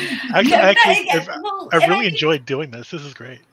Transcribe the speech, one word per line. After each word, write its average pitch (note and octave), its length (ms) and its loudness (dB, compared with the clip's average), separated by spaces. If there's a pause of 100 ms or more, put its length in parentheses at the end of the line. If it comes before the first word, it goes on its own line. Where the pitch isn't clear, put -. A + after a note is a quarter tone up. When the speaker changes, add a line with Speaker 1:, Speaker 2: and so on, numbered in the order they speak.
(340)
Speaker 1:
Actually, A3 160 4
Speaker 2:
Yeah, F5 80 4
Speaker 1:
actually, - 520 4
Speaker 2:
but - 40 2
again, - 160 -4
Speaker 1:
I've, D#4 120 -10
Speaker 2:
well, G4 300 -8
Speaker 1:
I've E3 100 6
Speaker 2:
and - 20 6
I F#4+ 100 2
Speaker 1:
really A#3+ 100 -2
Speaker 2:
think F3+ 80 0
Speaker 1:
enjoyed D3 320 -2
doing C#3 260 -6
this. A#2 200 -16
This D#3+ 120 -12
is C#3+ 120 -16
great. B2 260 -20 (120)